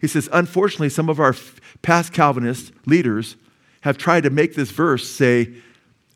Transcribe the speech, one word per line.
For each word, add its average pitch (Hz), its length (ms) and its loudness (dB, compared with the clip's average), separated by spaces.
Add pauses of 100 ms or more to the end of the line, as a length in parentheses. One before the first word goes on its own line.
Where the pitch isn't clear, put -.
He 156 60 0
says, 147 260 -2
"Unfortunately, 175 560 0
some 160 220 -2
of 151 80 -2
our 143 120 4
f-, - 300 -8 (220)
past 170 300 0
Calvinist 123 600 -2 (140)
leaders 120 500 0 (440)
have 143 180 -2
tried 170 240 2
to 143 80 0
make 156 240 0
this 135 160 -4
verse 139 360 -2
say, 120 460 0 (640)